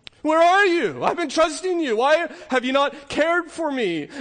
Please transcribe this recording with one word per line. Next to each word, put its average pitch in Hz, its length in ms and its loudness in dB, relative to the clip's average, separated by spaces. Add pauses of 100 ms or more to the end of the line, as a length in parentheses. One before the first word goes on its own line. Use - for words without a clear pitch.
(220)
Where 311 200 2
are 370 240 6
you? 233 380 0
I've 285 140 0
been 339 120 -4
trusting 339 520 0
you. 240 160 -2
Why 311 300 2 (220)
have 254 160 0
you 262 80 0
not 277 360 -2
cared 339 420 0
for 320 200 -4
me?" 180 380 -4 (120)